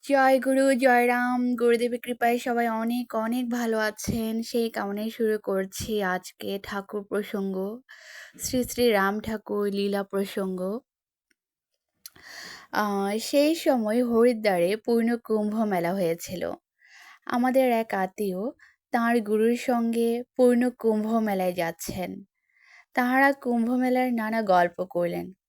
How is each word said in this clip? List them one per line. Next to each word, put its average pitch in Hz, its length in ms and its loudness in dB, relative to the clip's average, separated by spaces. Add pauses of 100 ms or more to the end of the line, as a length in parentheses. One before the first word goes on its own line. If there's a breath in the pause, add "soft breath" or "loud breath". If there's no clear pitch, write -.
জয় 269 300 6
গুরু, 269 340 4
জয় 247 340 4
রাম। 247 480 0
গুরুদেবের 233 440 2
কৃপায় 240 400 0
সবাই 240 280 0
অনেক, 233 480 -4
অনেক 233 340 -2
ভালো 233 300 -2
আছেন, 220 640 -4
সেই 226 260 -2
কামনায় 208 400 -6
শুরু 220 280 -2
করছি 196 680 -4
আজকে 190 600 -6
ঠাকুর 202 400 -8
প্রসঙ্গ, 196 760 -6 (580 loud breath)
শ্রী 254 240 -2
শ্রী 240 260 0
রাম 202 300 2
ঠাকুর 208 480 -4
লীলা 202 360 -2
প্রসঙ্গ। 196 760 -4 (1900 loud breath)
আহ, 202 460 0
সেই 294 380 2
সময় 247 480 0
হরিদ্বারে 220 720 2
পূর্ণ 233 420 0
কুম্ভ 220 440 -2
মেলা 180 320 0
হয়েছিল। 170 600 -4 (720 loud breath)
আমাদের 254 460 2
এক 226 220 -2
আত্মীয় 190 440 -2 (540 soft breath)
তাঁর 233 280 2
গুরুর 214 360 2
সঙ্গে 233 680 0 (120)
পূর্ণ 247 340 4
কুম্ভ 220 460 0
মেলায় 196 380 0
যাচ্ছেন। 180 680 -6 (680 soft breath)
তাঁরা 262 400 4
কুম্ভ 240 380 0
মেলার 254 420 2
নানা 226 280 -2
গল্প 180 440 2
করলেন। 175 480 -4 (160)